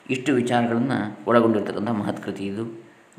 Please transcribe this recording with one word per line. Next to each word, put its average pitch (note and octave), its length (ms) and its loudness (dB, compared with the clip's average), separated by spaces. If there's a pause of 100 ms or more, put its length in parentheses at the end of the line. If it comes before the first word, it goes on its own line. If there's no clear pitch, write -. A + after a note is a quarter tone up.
ಇಷ್ಟು C3 240 0
ವಿಚಾರಗಳನ್ನು A#2 920 0
ಒಳಗೊಂಡಿರ್ತಕ್ಕಂಥ G#2+ 640 4
ಮಹತ್ G#2 340 -2
ಕೃತಿ G2 220 -6
ಇದು. G#2+ 400 -8 (340)